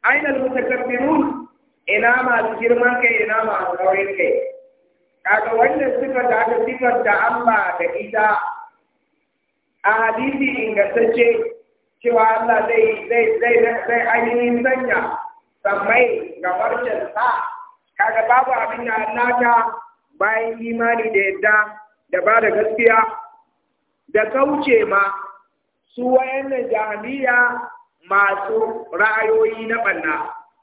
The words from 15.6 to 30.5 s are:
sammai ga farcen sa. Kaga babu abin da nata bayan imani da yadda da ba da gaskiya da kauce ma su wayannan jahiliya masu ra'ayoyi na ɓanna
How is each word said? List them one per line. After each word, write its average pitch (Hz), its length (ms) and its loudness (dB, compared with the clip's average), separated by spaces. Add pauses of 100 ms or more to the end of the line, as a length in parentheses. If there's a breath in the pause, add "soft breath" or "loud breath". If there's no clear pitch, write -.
sammai 208 760 0
ga 180 140 -2
farcen - 560 -4
sa. 233 180 -2 (680)
Kaga 220 300 0
babu 254 260 4
abin 226 320 -6
da 220 100 -4 (140)
nata 240 440 2 (680)
bayan 226 420 -2
imani 226 480 -2
da 196 80 0
yadda 196 380 2 (560)
da 180 80 -2
ba 214 200 4
da 214 100 2
gaskiya 220 480 2 (1080)
da 214 220 0
kauce 277 560 2
ma 196 160 2 (960)
su 240 80 -6
wayannan 262 640 0
jahiliya 240 960 0 (420)
masu 196 840 0
ra'ayoyi 220 760 0
na 226 160 -4
ɓanna 160 340 -4 (460)